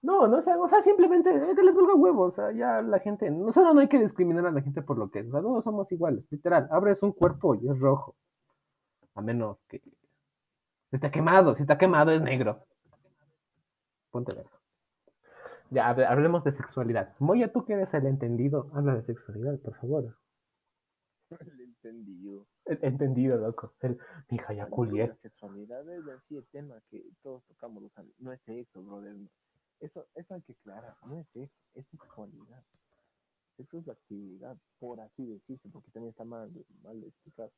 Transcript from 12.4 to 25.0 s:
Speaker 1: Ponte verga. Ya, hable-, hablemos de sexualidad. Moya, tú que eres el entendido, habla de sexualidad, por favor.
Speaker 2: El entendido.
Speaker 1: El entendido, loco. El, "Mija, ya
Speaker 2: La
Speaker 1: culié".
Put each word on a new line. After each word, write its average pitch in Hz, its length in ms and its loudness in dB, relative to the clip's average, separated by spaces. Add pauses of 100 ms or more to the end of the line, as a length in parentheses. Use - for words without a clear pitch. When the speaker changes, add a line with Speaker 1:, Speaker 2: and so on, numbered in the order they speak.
Speaker 1:
Ponte 123 240 -8
verga. - 160 -20 (1160)
Ya, 123 180 0
hable-, 123 180 2
hablemos 160 380 2
de 143 80 -2
sexualidad. 117 680 -6
Moya, 214 340 0
tú 247 100 -2
que 220 100 -6
eres 190 200 -4
el 143 120 -2
entendido, 135 680 -2
habla 143 220 -2
de 113 80 -6
sexualidad, 117 560 -10
por - 160 -14
favor. 127 420 -8 (1120)
Speaker 2:
El 160 320 -20
entendido. 101 840 -20 (200)
Speaker 1:
El 151 180 -6
entendido, 131 540 -2
loco. 113 420 -8
El, 123 180 -6 (320)
"Mija, 117 240 -8
ya 104 120 -12
Speaker 2:
La - 40 -18
Speaker 1:
culié". 113 520 -4